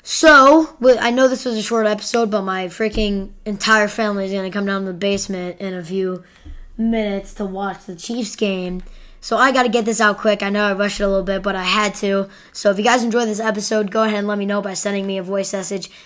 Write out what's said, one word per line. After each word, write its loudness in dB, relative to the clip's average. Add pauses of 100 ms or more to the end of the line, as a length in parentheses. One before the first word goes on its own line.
So, 6
wi-, 6
I 0
know 4
this 0
was -2
a -4
short 0
episode, 0
but 0
my -4
freaking -4 (140)
entire 2
family -2
is -6
gonna -4
come -4
down -2
to -6
the -6
basement -4
in -8
a -8
few -6 (540)
minutes -2
to -6
watch -6
the -12
Chiefs -8
game. -4 (380)
So -4
I 4
gotta 2
get 0
this -2
out 4
quick. 0
I -2
know 0
I 2
rushed -2
it 2
a 2
little 2
bit, -4
but -2
I -4
had 0
to. -2 (240)
So 2
if 0
you -2
guys 4
enjoyed 0
this -4
episode, -2
go 2
ahead 0
and -2
let 0
me -2
know 0
by -6
sending -4
me -4
a -4
voice -4
message, -6 (160)